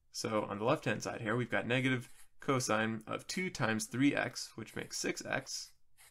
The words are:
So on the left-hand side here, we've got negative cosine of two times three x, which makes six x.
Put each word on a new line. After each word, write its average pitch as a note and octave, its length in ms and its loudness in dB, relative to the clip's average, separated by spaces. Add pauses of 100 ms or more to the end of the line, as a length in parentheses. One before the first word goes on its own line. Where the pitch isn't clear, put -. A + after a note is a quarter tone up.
(120)
So A2 360 0
on G2+ 120 -4
the G#2+ 60 0
left-hand C3+ 360 2
side A2+ 200 -4
here, A2 140 2
we've B2 140 0
got - 160 2
negative B2+ 460 2 (300)
cosine A2+ 640 2
of A2+ 180 -6
two F#3 240 -2
times A2 360 0
three C3+ 280 4
x, G#2 400 -2
which - 220 -10
makes - 240 -6
six - 260 -2
x. - 460 -4 (400)